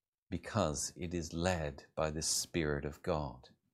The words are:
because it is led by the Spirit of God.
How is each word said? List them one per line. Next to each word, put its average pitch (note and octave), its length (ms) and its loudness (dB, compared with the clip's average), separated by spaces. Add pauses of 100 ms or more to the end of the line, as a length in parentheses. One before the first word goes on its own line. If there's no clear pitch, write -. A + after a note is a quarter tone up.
(280)
because E2 680 0
it E2+ 180 -6
is E2 180 -2
led E2 520 0 (100)
by D#2 160 2
the D#2 120 -2
Spirit D2 640 0
of C#2+ 180 -6
God. D#2 460 -2 (260)